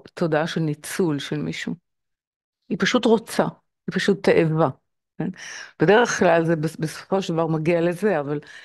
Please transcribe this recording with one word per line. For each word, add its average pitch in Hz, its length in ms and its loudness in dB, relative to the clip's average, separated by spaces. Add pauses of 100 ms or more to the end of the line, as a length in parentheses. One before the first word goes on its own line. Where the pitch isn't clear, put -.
(140)
תודעה 160 320 0
של 170 140 -6
ניצול 156 580 -2
של 147 180 -8
מישהו. 165 380 -8 (920)
היא 185 120 -4
פשוט 254 240 0
רוצה, 220 400 2 (420)
היא - 80 -10
פשוט 196 280 0
תאבה, 160 460 4 (500)
כן? 160 100 -4 (500)
בדרך 208 400 4
כלל 170 260 4
זה 165 120 0
בס-, 156 200 -6
בסופו 185 460 -4
של 185 100 -6
דבר 165 140 0
מגיע 160 340 0
לזה, 175 400 0
אבל 143 200 -6 (240)